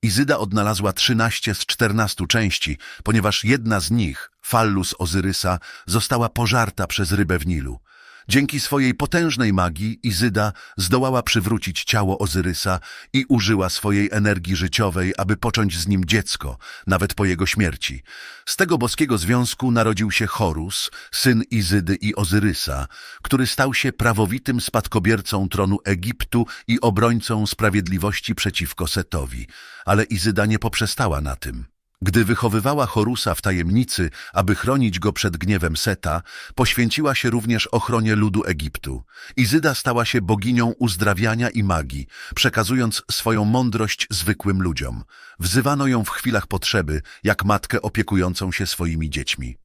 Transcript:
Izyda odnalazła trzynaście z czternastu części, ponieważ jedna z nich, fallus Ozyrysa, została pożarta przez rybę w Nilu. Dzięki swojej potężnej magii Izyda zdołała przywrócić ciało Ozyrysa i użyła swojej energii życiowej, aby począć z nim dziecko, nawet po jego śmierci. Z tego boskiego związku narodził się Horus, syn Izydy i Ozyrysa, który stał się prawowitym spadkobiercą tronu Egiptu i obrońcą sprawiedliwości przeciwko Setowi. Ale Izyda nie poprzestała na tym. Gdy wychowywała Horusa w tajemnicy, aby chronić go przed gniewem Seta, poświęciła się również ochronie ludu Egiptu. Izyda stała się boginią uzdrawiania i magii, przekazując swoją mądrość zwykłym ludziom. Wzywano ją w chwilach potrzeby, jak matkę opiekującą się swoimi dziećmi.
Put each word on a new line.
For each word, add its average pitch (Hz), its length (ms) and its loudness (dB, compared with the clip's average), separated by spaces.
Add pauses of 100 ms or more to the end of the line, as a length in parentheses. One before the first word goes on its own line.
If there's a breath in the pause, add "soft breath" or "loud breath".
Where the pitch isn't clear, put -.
Izyda 127 360 2
odnalazła 101 540 0
trzynaście 113 600 0
z - 120 -6
czternastu 104 600 0
części, 95 520 0 (260 loud breath)
ponieważ 107 400 2
jedna 110 360 2
z 76 100 -4
nich, 101 400 -2 (120)
fallus 104 560 2
Ozyrysa, 90 600 0 (280 loud breath)
została 117 420 0
pożarta 113 580 0
przez 92 260 -2
rybę 92 260 2
w 73 80 -4
Nilu. 71 340 -4 (480 loud breath)
Dzięki 139 320 0
swojej 135 340 0
potężnej 143 580 0
magii 92 500 -2
Izyda 104 500 0 (240 loud breath)
zdołała 127 460 2
przywrócić 101 600 -2
ciało 98 340 0
Ozyrysa 90 640 -2 (320 loud breath)
i 135 160 2
użyła 101 400 4
swojej 101 440 0
energii 98 440 0
życiowej, 92 600 0
aby 98 180 0
począć 104 420 0
z 85 80 -4
nim 95 180 2
dziecko, 78 540 -2 (280 loud breath)
nawet 92 280 0
po 104 100 0
jego 90 220 2
śmierci. 82 560 -2 (440 loud breath)
Z - 100 -4
tego 175 220 2
boskiego 123 400 0
związku 123 520 0
narodził 110 400 2
się 107 160 0
Horus, 85 640 -2 (220 loud breath)
syn 117 380 2
Izydy 98 440 2
i 104 200 -2
Ozyrysa, 87 720 0 (360 loud breath)
który 131 240 2
stał 135 280 0
się - 180 0
prawowitym 117 680 0
spadkobiercą 104 880 0
tronu 98 360 2
Egiptu 110 600 -2 (200 loud breath)
i 117 140 0
obrońcą 110 680 2
sprawiedliwości 98 880 0
przeciwko - 520 -4
Setowi. 67 600 -4 (380 loud breath)
Ale 101 200 2
Izyda 104 420 0
nie 107 120 2
poprzestała 101 640 -2
na 69 160 -4
tym. 60 280 -10 (380)
Gdy 92 220 4
wychowywała 113 600 2
Horusa 110 480 2
w - 80 -6
tajemnicy, 92 680 2 (220 loud breath)
aby 95 220 2
chronić 120 440 2
go 98 140 0
przed 90 240 -2
gniewem 87 400 0
Seta, 82 460 -2 (320 loud breath)
poświęciła 127 600 2
się 123 160 0
również 113 360 0
ochronie 110 500 2
ludu 104 280 2
Egiptu. 71 600 -6 (320 loud breath)
Izyda 139 380 2
stała 120 300 0
się 117 160 0
boginią 113 580 2
uzdrawiania 110 720 0
i 107 140 0
magii, 69 420 -2 (280 loud breath)
przekazując 113 760 2
swoją 110 340 2
mądrość 110 640 2
zwykłym 95 520 0
ludziom. 65 420 -4 (340 loud breath)
Wzywano 131 480 2
ją 120 180 2
w - 60 -4
chwilach 110 360 -2
potrzeby, 78 560 -2 (220 loud breath)
jak 104 200 0
matkę 104 380 0
opiekującą 92 720 0
się 98 140 -2
swoimi 80 440 -2
dziećmi. 65 540 -6